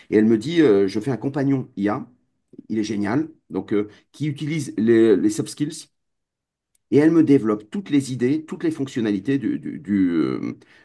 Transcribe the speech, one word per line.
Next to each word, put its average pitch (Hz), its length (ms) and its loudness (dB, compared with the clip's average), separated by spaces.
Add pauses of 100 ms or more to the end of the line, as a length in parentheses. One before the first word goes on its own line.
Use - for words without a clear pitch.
(100)
Et 92 60 2
elle 107 100 4
me 113 120 4
dit, 160 240 -2
euh, « 101 260 6
Je 101 120 -4
fais 135 120 -4
un 113 40 -4
compagnon 135 600 -2
I 98 140 -2
A. 135 140 -6 (640)
Il 107 120 -4
est 104 40 -2
génial, 107 440 -4 (220)
donc, 95 220 -6
euh, 104 160 -2 (240)
qui 143 140 -8
utilise 147 520 -6
les, 113 380 4
les 92 140 0
soft - 200 -6
skills. » - 380 -8 (1000)
Et 127 80 4
elle 156 120 6
me 160 140 4
développe 110 460 2
toutes 202 200 -8
les 135 220 0
idées, 131 320 -2
toutes - 200 -12
les 165 60 0
fonctionnalités 131 680 -4
du, 107 200 -4
du, - 220 -10
du, 95 300 2
euh, 64 480 -2 (260)